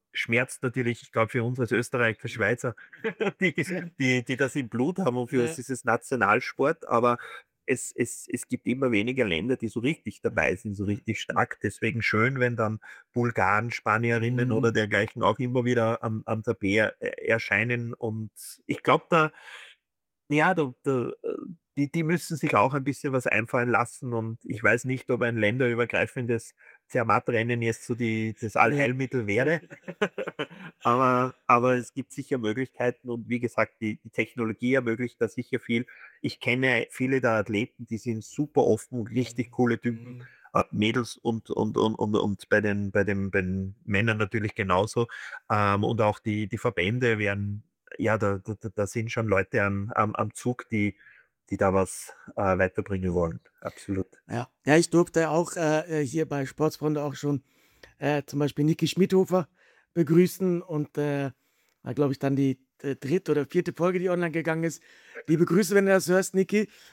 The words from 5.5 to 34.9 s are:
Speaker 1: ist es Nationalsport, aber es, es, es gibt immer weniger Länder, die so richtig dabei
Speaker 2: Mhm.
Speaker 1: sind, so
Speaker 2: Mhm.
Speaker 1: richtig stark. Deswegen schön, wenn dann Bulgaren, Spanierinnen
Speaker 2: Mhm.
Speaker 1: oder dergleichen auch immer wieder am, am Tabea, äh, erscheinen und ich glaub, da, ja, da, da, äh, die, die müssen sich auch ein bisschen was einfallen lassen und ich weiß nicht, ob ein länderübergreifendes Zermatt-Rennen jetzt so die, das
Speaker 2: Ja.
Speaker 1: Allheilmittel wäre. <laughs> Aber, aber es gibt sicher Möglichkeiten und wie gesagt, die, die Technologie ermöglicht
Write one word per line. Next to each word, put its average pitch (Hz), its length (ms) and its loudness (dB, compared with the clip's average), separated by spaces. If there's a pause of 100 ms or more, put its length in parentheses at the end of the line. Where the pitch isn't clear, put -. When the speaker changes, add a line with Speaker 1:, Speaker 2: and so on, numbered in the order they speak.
Speaker 1:
ist 127 120 -10
es 127 140 -6
Nationalsport, 120 1040 0
aber 120 300 4 (500)
es, - 280 -4
es, - 360 -4
es - 160 -6
gibt - 200 -8
immer 127 240 0
weniger 117 340 2
Länder, 101 320 0
die 113 120 -4
so 117 100 -8
richtig 120 420 -4
dabei 90 340 0
Speaker 2:
Mhm. - 0 -
Speaker 1:
sind, 101 200 -8
so 101 100 -4
Speaker 2:
Mhm. 104 160 -2
Speaker 1:
richtig - 180 -4
stark. - 440 -2
Deswegen 113 400 -2
schön, 123 360 2
wenn 123 160 2
dann 110 240 -2 (320)
Bulgaren, 117 600 0
Spanierinnen 117 800 0
Speaker 2:
Mhm. - 0 -
Speaker 1:
oder 113 200 4
dergleichen 107 520 0
auch 104 160 2
immer 123 260 0
wieder 117 380 2
am, 110 240 -4
am 110 160 -4
Tabea, 107 460 2 (100)
äh, - 280 -6
erscheinen 117 680 0
und 110 340 -6 (380)
ich - 160 -4
glaub, 156 260 2
da, 156 220 4 (1000)
ja, 151 260 4
da, 139 180 -2 (100)
da, 131 260 0
äh, - 40 -8 (640)
die, 139 140 0
die 165 120 0
müssen 165 340 -2
sich 151 180 0
auch 117 180 4
ein 139 120 -2
bisschen 139 280 -4
was 127 140 0
einfallen 120 420 0
lassen 117 440 -2
und 113 320 -4
ich 110 180 -6
weiß 113 220 2
nicht, 131 240 -4
ob 120 120 0
ein 117 160 0
länderübergreifendes 117 1160 0 (320)
Zermatt-Rennen 120 720 2
jetzt 113 240 -2
so 123 100 -4
die, 110 440 -2
das 110 160 -6 (120)
Speaker 2:
Ja. 143 200 2
Speaker 1:
Allheilmittel 127 400 -4
wäre. 135 340 0 (380)
<laughs> 180 760 -8 (100)
Aber, 127 520 2 (120)
aber 123 280 6
es 120 180 -4
gibt - 200 -10
sicher 135 240 -4
Möglichkeiten 123 720 -2
und 117 200 -6
wie 120 100 -2
gesagt, 113 420 -2
die, 107 160 -4
die - 140 -20
Technologie 120 640 -2
ermöglicht 120 440 -2